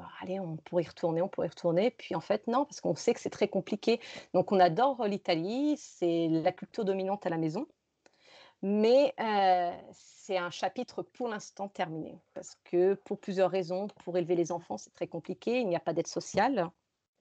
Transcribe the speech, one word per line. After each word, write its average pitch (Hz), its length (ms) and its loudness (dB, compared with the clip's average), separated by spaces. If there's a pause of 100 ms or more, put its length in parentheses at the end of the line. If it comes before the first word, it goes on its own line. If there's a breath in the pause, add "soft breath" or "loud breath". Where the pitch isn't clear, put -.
(220)
allez, 190 200 -6
on 165 160 -8
pourrait 170 260 0
y 156 40 -8
retourner, 165 340 -2
on 190 80 0
pourrait 165 180 -4
y - 20 -10
retourner. 180 420 2
Puis - 240 -8
en 165 40 -4
fait, - 280 -2
non, 247 180 2
parce - 160 -12
qu'on 175 140 0
sait - 180 0
que - 80 -8
c'est - 80 -6
très - 180 0
compliqué. 220 540 -2 (320 loud breath)
Donc, 226 180 2
on 202 80 6
adore 233 480 4
l'Italie, 208 680 0
c'est 170 500 0
la 160 240 2
culture - 320 -8
dominante 190 420 -2
à 196 40 -2
la 165 80 0
maison. 165 280 -2 (960 loud breath)
Mais, 220 600 4
euh, 190 500 4 (220)
c'est - 440 -6
un 175 140 -2
chapitre 196 500 -6
pour - 280 -8
l'instant 202 400 -10
terminé. 165 500 -8 (140)
Parce - 320 -16
que 180 280 4
pour 196 260 -6
plusieurs 185 320 0
raisons, 185 360 -2 (160)
pour 175 140 -4
élever 175 180 2
les 170 160 2
enfants, 175 260 -6
c'est - 160 -20
très 170 140 -6
compliqué. 185 540 -4
Il 220 80 -2
n'y 170 80 2
a 165 40 -8
pas 165 120 -4
d'aide 160 140 -2
sociale. 190 640 -2 (520)